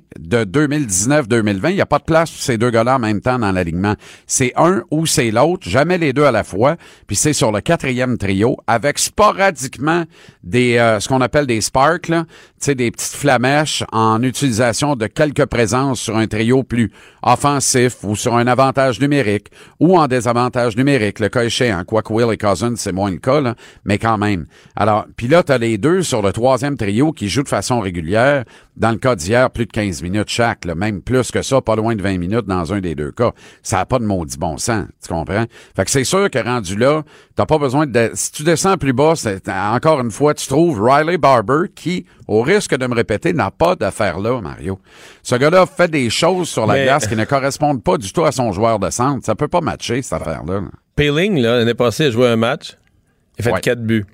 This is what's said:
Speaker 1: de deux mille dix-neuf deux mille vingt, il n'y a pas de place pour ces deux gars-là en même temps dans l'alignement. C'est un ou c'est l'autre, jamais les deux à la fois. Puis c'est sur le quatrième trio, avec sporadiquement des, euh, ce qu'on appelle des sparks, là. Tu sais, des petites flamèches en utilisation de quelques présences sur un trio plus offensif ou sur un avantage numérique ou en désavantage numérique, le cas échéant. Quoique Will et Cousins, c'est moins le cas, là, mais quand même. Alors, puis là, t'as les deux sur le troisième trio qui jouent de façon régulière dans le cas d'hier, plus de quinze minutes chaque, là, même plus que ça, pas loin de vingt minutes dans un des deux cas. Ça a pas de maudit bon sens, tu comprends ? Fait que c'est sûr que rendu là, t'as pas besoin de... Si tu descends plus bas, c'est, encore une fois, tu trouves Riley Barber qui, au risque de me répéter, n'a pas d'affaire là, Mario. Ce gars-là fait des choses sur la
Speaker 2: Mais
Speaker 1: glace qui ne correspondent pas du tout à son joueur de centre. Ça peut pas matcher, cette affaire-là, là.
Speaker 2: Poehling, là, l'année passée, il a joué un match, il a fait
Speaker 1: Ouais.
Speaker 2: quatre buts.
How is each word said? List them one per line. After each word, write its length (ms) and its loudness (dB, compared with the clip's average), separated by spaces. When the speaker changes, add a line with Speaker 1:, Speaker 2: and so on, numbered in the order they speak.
Speaker 1:
de 260 0
deux 220 0
mille 180 0
dix-neuf 440 0
deux 140 2
mille 180 0
vingt, 100 0
il 60 -2
n'y 40 0
a 60 0
pas 140 0
de 40 -20
place 260 2
pour 100 -14
ces 180 -2
deux 120 0
gars-là 260 2
en 20 2
même 240 -2
temps 160 0
dans 140 0
l'alignement. 420 0
C'est 300 -2
un 340 2
ou 160 -2
c'est 240 0
l'autre, 360 0
jamais 300 2
les 160 0
deux 120 2
à 80 4
la 120 2
fois. 320 0
Puis 100 -6
c'est 160 2
sur 200 0
le 100 0
quatrième 560 -2
trio, 480 0
avec 320 0
sporadiquement 1040 0
des, 340 2
euh, 240 4
ce 80 -8
qu'on 120 2
appelle 260 0
des 160 0
sparks, 460 0
là. 160 0
Tu 40 -10
sais, 100 2
des 160 0
petites 240 -10
flamèches 800 0
en 320 4
utilisation 720 0
de 100 -4
quelques 400 0
présences 540 0
sur 160 -4
un 100 2
trio 380 0
plus 260 -2
offensif 800 0
ou 140 -4
sur 200 -2
un 120 2
avantage 520 2
numérique 500 0
ou 180 4
en 120 4
désavantage 680 0
numérique, 440 0
le 80 2
cas 160 0
échéant. 420 -2
Quoique 260 -2
Will 200 2
et 40 -2
Cousins, 380 -2
c'est 160 -6
moins 220 -2
le 60 -6
cas, 220 0
là, 140 -2
mais 140 0
quand 200 0
même. 280 -2
Alors, 320 0
puis 120 -6
là, 160 4
t'as 140 2
les 200 0
deux 240 2
sur 180 -2
le 120 2
troisième 440 0
trio 360 0
qui 160 -6
jouent 160 -2
de 40 -16
façon 300 -2
régulière 640 0
dans 140 0
le 60 0
cas 180 0
d'hier, 360 0
plus 160 -4
de 60 -18
quinze 300 -4
minutes 260 -4
chaque, 360 -2
là, 100 -4
même 260 -4
plus 300 -2
que 120 -2
ça, 180 0
pas 160 0
loin 180 0
de 80 -6
vingt 160 -2
minutes 280 -2
dans 260 -2
un 80 -2
des 160 -6
deux 160 -6
cas. 180 0
Ça 180 -2
a 60 -2
pas 140 0
de 40 -4
maudit 320 -4
bon 220 -6
sens, 280 -4
tu 120 -12
comprends ? 320 -4
Fait 80 0
que 80 -6
c'est 120 0
sûr 240 0
que 140 -2
rendu 340 -4
là, 260 2
t'as 100 0
pas 120 2
besoin 280 2
de... 280 2
Si 180 -6
tu 100 -10
descends 360 2
plus 140 0
bas, 220 4
c'est, 340 -6
encore 520 0
une 100 -2
fois, 240 2
tu 140 -10
trouves 340 2
Riley 360 2
Barber 560 2
qui, 320 -6
au 140 2
risque 340 0
de 100 -2
me 80 -2
répéter, 380 0
n'a 180 0
pas 240 0
d'affaire 460 -2
là, 200 -2
Mario. 380 -8
Ce 120 -4
gars-là 320 4
fait 240 0
des 180 0
choses 400 0
sur 180 -2
la 80 2
Speaker 2:
Mais 100 0
Speaker 1:
glace 220 2
qui 100 -2
ne 80 0
correspondent 580 -2
pas 160 0
du 140 -10
tout 120 0
à 80 2
son 200 -2
joueur 260 2
de 120 -2
centre. 360 -2
Ça 80 0
peut 140 -4
pas 120 0
matcher, 420 -6
cette 180 -6
affaire-là, 400 -6
là. 80 -10
Speaker 2:
Poehling, 440 0
là, 180 2
l'année 160 2
passée, 300 0
il 40 4
a 20 0
joué 180 2
un 80 2
match, 400 -2
il 40 -4
a 20 -2
fait 100 0
Speaker 1:
Ouais. 60 -2
Speaker 2:
quatre 220 -2
buts. 320 0